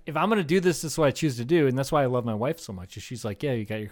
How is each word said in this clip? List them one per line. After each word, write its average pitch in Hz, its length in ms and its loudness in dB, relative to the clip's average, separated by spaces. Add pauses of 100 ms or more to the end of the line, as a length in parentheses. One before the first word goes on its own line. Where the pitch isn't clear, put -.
if 156 100 -8
I'm 160 140 0
gonna 214 160 2
do 170 160 4
this, 175 220 2
this 160 100 -6
is - 60 -10
what 156 80 6
I 143 40 4
choose 139 280 -2
to 120 60 -2
do. 151 220 4
And 131 120 2
that's 135 120 -2
why 147 120 4
I 135 40 4
love 123 200 0
my 113 80 -2
wife 123 260 -2
so - 140 -14
much. 90 160 -12 (100)
She's - 240 -12
like, 104 180 -6
"Yeah, 143 120 0
you 110 100 -2
got 107 120 -6
your 107 160 -6